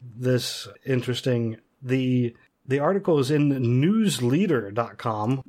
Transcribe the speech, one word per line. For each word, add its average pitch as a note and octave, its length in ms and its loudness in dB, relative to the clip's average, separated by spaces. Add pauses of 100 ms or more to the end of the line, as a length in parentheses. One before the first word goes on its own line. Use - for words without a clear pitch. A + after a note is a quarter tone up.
this B2 640 -2 (200)
interesting. B2 720 -2 (240)
The, B2+ 520 0 (320)
the C3+ 120 0
article F3 400 2
is C3 120 0
in C3+ 520 2
newsleader D3+ 880 2
dot G#2+ 260 -4
com. A2+ 520 -2